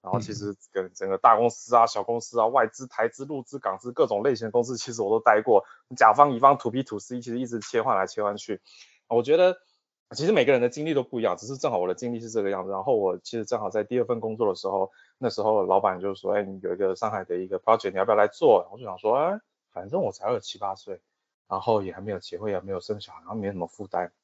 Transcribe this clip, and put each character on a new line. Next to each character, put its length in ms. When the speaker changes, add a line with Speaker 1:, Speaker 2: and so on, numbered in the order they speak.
Speaker 1:
然 100
后 80
其 140
实 200
整， 100
Speaker 2:
嗯。 100
Speaker 1:
整 160
个 80
大 200
公 120
司 240
啊、 140
小 160
公 160
司 220
啊、 60
外 200
资、 200
台 200
资、 160
陆 180
资、 160
港 220
资 140
各 120
种 160
类 140
型 120
的 40
公 140
司， 120
其 140
实 100
我 80
都 120
待 200
过。 220
甲 180
方、 200
乙 60
方、 180
to 140
B、 120
to 160
C， 220
其 100
实 80
一 80
直 140
切 200
换 140
来 100
切 160
换 140
去。 240
我 160
觉 140
得 200
其 120
实 80
每 100
个 80
人 100
的 60
经 180
历 80
都 100
不 180
一 20
样， 140
只 100
是 80
正 160
好 60
我 100
的 60
经 200
历 60
是 100
这 140
个 60
样 160
子。 60
然 120
后 140
我 200
其 200
实 80
正 160
好 80
在 160
第 140
二 40
份 160
工 160
作 140
的 60
时 120
候， 240
那 120
时 120
候 220
老 160
板 220
就 140
说 200
：“哎， 80
你 180
有 120
一 20
个 200
上 160
海 120
的 140
一 100
个 120
project， 320
你 60
要 60
不 80
要 60
来 100
做？” 460
我 40
就 60
想 140
说 220
：“哎， 200
反 160
正 120
我 120
才 140
二 80
十 40
七 180
八 180
岁， 260
然 100
后 220
也 100
还 80
没 120
有 80
结 180
婚， 120
也 80
还 80
没 60
有 80
生 220
小 100
孩， 80
然 100
后 60
没 120
什 100
么 100
负 180
担 280